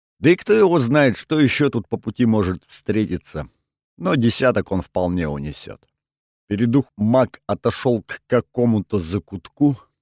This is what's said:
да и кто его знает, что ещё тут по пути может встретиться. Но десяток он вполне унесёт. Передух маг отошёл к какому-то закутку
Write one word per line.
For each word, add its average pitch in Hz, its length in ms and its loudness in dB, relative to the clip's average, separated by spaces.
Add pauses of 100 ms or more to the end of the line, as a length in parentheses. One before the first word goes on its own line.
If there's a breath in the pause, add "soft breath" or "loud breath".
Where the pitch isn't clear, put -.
(180)
да 147 120 4
и 180 60 4
кто - 160 -2
его 190 260 4
знает, 131 380 2
что 156 240 -2
ещё 143 300 2
тут 117 180 -4
по 113 80 -6
пути 117 300 -2
может 101 400 0
встретиться. 87 840 -6 (480)
Но 180 180 -2
десяток 120 560 0
он 92 120 -2
вполне 90 460 -2
унесёт. 73 580 -10 (600)
Передух 117 400 0 (100)
маг 113 500 0
отошёл 113 560 -2
к - 240 -16
какому-то 117 720 -2
закутку 98 800 -4 (260)